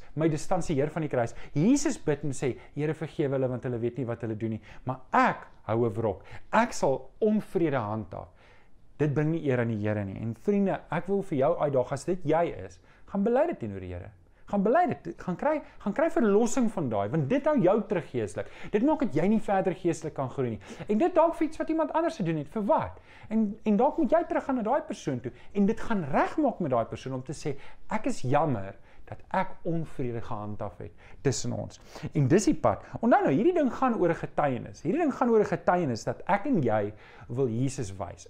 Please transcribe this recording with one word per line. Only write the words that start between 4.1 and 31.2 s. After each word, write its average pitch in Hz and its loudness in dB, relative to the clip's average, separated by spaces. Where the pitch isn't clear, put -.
hulle 110 -4
doen 110 -4
nie." - -8
Maar 131 -6
ek 233 2
hou 117 2
'n 107 -2
wrok. 110 -2
Ek 233 2
sal 139 0
onvrede 196 2
handhaaf. 104 -4
Dit 147 2
bring 151 2
nie 160 -2
eer 127 2
aan 117 0
die 110 -2
Here 104 0
nie. 98 -8
En 113 -4
vriende, 196 0
ek 160 -4
wil 196 0
vir 165 -4
jou 147 2
uitdaag, 135 0
as 135 -6
dit 180 0
jy 151 2
is, - -18
gaan 196 -2
bely 240 4
dit 339 -4
teenoor 98 -6
die 90 -10
Here. 95 -12
Gaan 202 2
bely 302 4
dit, 170 -6
gaan 175 -4
kry, 285 0
gaan 202 -4
kry 320 2
verlossing 233 4
van 151 -2
daai, 104 0
want 135 0
dit 285 2
hou 302 4
jou 202 6
terug 175 -4
geestelik. 107 -4
Dit 214 4
maak 302 4
dat - -2
jy 170 2
nie 214 4
verder 190 0
geestelik 160 -2
kan 135 -4
groei 123 -2
nie. 107 -6
En 214 2
dit 339 2
dalk 330 6
vir 320 0
iets 302 -6
wat 311 -6
iemand 320 -2
anders 330 0
gedoen 160 0
het, 135 -10
vir 202 -2
wat? 101 0
En, 220 2
en 208 4
dalk 294 4
moet 226 2
jy 339 6
teruggaan 262 -2
na 202 -2
daai 285 2
persoon 143 -4
toe 120 -6
en 202 4
dit 220 2
gaan 202 0
regmaak 294 2
met 143 0
daai 117 4
persoon 131 -8
om 127 -8
te 151 -8
sê, 143 -4
"Ek - -2
is - -2
jammer 127 0
dat - -12
ek 190 0
onvrede 139 -2
gehandhaaf 104 -6
het - -12